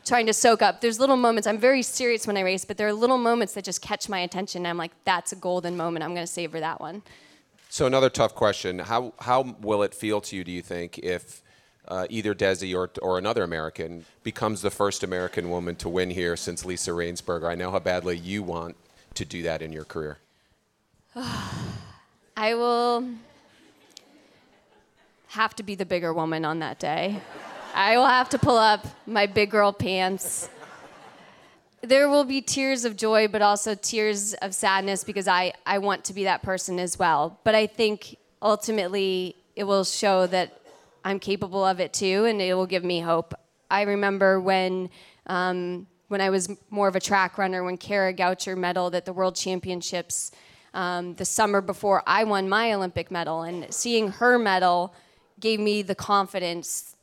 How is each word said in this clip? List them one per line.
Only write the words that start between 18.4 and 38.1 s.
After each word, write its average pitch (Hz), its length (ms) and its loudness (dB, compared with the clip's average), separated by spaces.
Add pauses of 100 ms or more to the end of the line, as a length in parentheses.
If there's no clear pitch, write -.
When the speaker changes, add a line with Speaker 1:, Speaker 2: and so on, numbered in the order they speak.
Speaker 2:
want 85 340 -8 (380)
to 101 100 -6
do 85 200 -8
that 80 180 -2
in 80 100 -10
your 78 140 -12
career. 76 320 -8 (960)
Speaker 1:
<sighs> - 20 -12 (1200)
I 220 180 2
will 240 540 2 (2250)
have 214 280 -2
to 220 60 -10
be 202 120 -6
the 185 120 -4
bigger 170 260 0
woman 160 320 -2
on 156 140 -2
that 156 200 -6
day. 185 420 -2 (540)
I 208 220 4
will 254 100 6
have 254 240 4
to 269 80 0
pull 247 200 4
up 214 280 4 (200)
my 202 200 2
big 202 240 2
girl 208 220 4
pants. 190 760 -2 (1300)
There 269 280 6
will 285 160 6
be 269 180 -2
tears 269 420 0
of 214 120 -2
joy, 220 320 4
but 208 140 2
also 208 320 4
tears 208 600 -2
of 190 200 -8
sadness 196 500 0
because 196 220 -6
I, 180 260 2 (140)
I 202 120 0
want 196 260 -2
to - 80 -8
be 196 120 -4
that 185 180 0
person 190 360 -4
as 180 200 -4
well. 165 460 2
But 220 100 4
I 214 120 4
think 208 500 -2 (240)